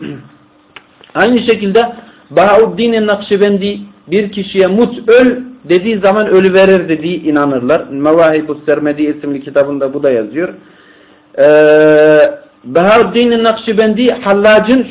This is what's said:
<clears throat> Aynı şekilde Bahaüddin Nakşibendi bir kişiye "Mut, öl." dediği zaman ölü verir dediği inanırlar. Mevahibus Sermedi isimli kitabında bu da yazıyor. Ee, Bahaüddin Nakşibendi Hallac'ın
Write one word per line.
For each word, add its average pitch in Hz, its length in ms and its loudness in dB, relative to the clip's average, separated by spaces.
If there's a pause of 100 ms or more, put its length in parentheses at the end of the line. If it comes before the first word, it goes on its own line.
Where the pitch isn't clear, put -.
<clears throat> - 1120 -20
Aynı 226 240 0
şekilde 208 420 0 (500)
Bahaüddin 208 760 2
Nakşibendi 202 720 -2 (300)
bir 202 240 -2
kişiye 190 340 -2
"Mut, 202 420 -2
öl." 240 280 4 (320)
dediği 190 300 -2
zaman 202 280 0
ölü 190 260 2
verir 190 360 2
dediği 160 360 -6
inanırlar. 143 640 -2
Mevahibus 151 680 0 (100)
Sermedi 151 340 -2
isimli 147 420 -6
kitabında 139 500 -4
bu 143 80 -6
da 143 80 0
yazıyor. 120 380 -4 (920)
Ee, 139 40 2 (1200)
Bahaüddin 220 800 0
Nakşibendi 220 680 -2
Hallac'ın 214 760 2